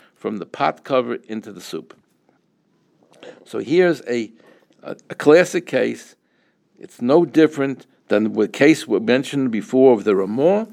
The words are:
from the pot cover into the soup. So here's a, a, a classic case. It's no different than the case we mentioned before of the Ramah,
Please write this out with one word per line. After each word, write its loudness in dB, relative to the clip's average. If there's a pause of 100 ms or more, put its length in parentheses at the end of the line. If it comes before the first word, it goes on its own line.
(160)
from -8
the -10
pot -6
cover -2
into -12
the -20
soup. -14 (1500)
So -10
here's 0
a, -4 (500)
a, -12 (140)
a -14
classic 2
case. -4 (640)
It's -18
no 2
different 0 (220)
than 0
the 0
case 2
we 0
mentioned -2
before 4
of -2
the 2
Ramah, -2